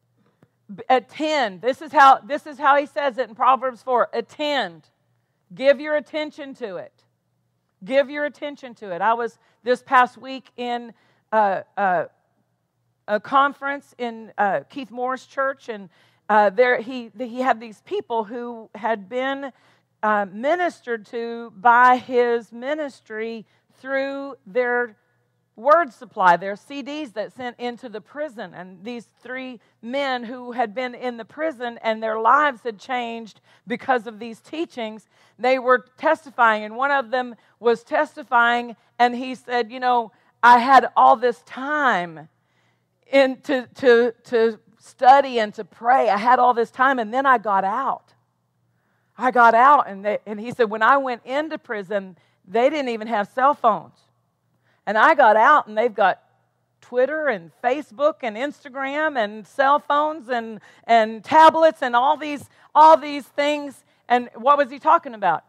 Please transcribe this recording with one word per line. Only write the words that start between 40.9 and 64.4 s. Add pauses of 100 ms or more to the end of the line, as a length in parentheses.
all
this
time (840)
in
to, (120)
to, (120)
to (180)
study
and
to
pray.
I
had
all
this
time,
and
then
I
got
out. (1080)
I
got
out,"
and
they,
and
he
said,
"When
I
went
into
prison, (300)
they
didn't
even
have
cell
phones. (880)
And
I
got
out,
and
they've
got (580)
Twitter
and (120)
Facebook
and
Instagram
and
cell
phones
and, (240)
and
tablets
and
all
these, (260)
all
these
things." (240)
And
what